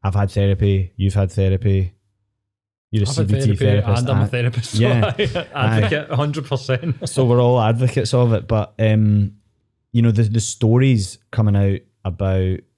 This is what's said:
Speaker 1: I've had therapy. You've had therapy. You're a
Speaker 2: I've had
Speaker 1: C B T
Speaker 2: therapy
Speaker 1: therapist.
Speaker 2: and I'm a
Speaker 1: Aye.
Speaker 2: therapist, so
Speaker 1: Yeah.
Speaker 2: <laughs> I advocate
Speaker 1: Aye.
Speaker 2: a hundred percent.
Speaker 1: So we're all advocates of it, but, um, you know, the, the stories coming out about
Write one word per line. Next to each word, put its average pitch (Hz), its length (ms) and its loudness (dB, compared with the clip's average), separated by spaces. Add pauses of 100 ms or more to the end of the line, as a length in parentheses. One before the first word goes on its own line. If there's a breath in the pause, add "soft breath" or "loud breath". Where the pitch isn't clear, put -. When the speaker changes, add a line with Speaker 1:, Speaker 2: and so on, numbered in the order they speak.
Speaker 1:
I've 98 120 -2
had 101 160 0
therapy. 98 640 0
You've 98 200 0
had 98 160 0
therapy. 95 640 0 (960)
You're 107 120 0
a 98 60 -2
Speaker 2:
I've - 80 -6
had 156 120 -2
Speaker 1:
C 104 40 2
B 135 60 0
T 135 60 -2 (100)
Speaker 2:
therapy - 20 -8 (240)
Speaker 1:
therapist. 104 220 0
Speaker 2:
and 123 80 -4
I'm 101 100 2
a - 20 2
Speaker 1:
Aye. 104 40 0
Speaker 2:
therapist, 120 440 -4
so 107 80 -2
Speaker 1:
Yeah. 120 360 2
Speaker 2:
<laughs> - 300 -4 (100)
I 113 220 0
advocate 147 320 -2
Speaker 1:
Aye. 151 40 -6
Speaker 2:
a - 20 -4
hundred 147 300 -4
percent. 135 640 -4
Speaker 1:
So 131 160 0
we're 120 160 2
all 123 180 2
advocates 117 540 0
of 123 200 2
it, - 140 -4
but, 107 320 -2
um, 107 560 2 (560)
you 117 100 2
know, 117 100 4
the, 110 120 2
the 110 160 0
stories 117 800 0 (140)
coming 107 240 2
out 98 240 2 (260)
about 95 540 -2 (180)